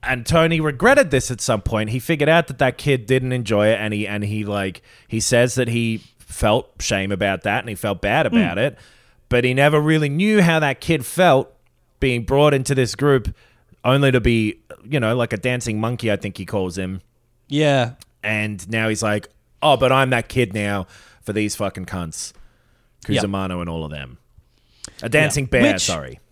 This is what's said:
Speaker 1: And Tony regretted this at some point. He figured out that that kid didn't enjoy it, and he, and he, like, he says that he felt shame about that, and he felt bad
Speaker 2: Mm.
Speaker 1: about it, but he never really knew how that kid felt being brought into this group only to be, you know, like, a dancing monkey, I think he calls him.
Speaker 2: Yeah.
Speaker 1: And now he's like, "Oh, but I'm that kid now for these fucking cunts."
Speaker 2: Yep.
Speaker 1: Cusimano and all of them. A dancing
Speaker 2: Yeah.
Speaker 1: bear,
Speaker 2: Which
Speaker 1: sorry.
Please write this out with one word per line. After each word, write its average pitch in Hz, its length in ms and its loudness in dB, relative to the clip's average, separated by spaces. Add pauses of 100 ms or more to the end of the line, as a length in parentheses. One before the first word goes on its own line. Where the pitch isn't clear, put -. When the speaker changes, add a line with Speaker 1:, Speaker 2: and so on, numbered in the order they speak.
Speaker 1:
And 123 240 -6
Tony 165 340 2
regretted 165 500 2
this 131 200 0
at 120 100 -6
some 110 220 -2
point. 107 260 -2
He 120 100 -4
figured 147 300 0
out 165 200 4
that 135 100 -12
that 131 180 0
kid 127 300 -2
didn't 127 260 0
enjoy 107 360 2
it, 110 120 4
and 107 140 -4
he, 104 120 -4
and 104 180 -6
he, 107 200 -4
like, 101 380 -4 (260)
he 113 120 -4
says 120 340 2
that 120 140 0
he 117 340 -2 (160)
felt - 520 0 (120)
shame 98 280 -2
about 98 340 0
that, 110 160 0
and 117 100 -10
he 104 40 -8
felt - 280 -4
bad 120 240 0
Speaker 2:
Mm. - 20 0
Speaker 1:
about 98 300 0
it, 139 180 -2 (540)
but 123 140 2
he 127 100 2
never 147 260 4
really 151 300 2
knew 202 320 2
how 165 160 4
that 143 240 0
kid 156 240 -2
felt - 440 4 (500)
being 123 240 0
brought 143 280 4
into 135 220 0
this 127 200 4
group 139 400 2 (480)
only 135 300 4
to 123 80 4
be, 110 380 2 (280)
you 135 140 -2
know, 113 160 0
like, 120 160 0
a 113 60 -4
dancing 120 420 -4
monkey, 113 320 -2
I 101 40 0
think 98 200 -8
he 98 80 -10
calls 92 320 -4
him. 92 240 -6 (480)
Speaker 2:
Yeah. 139 440 0 (300)
Speaker 1:
And 107 480 -4
now 113 180 0
he's 110 140 -2
like, 104 260 -2 (340)
"Oh, 147 140 4
but 127 160 4
I'm 131 180 4
that 117 180 -2
kid 120 260 0
now 101 320 -4 (360)
for 107 100 -8
these 104 240 -2
fucking 95 300 -6
cunts." - 460 -10 (760)
Speaker 2:
Yep. 107 160 0
Speaker 1:
Cusimano 95 360 -4
and 85 100 -6
all 82 140 -6
of 76 60 -10
them. 69 280 -14 (840)
A 113 60 -8
dancing 147 360 0
Speaker 2:
Yeah. 127 60 -8 (100)
Speaker 1:
bear, - 140 4
Speaker 2:
Which - 80 -4
Speaker 1:
sorry. 69 380 -6 (120)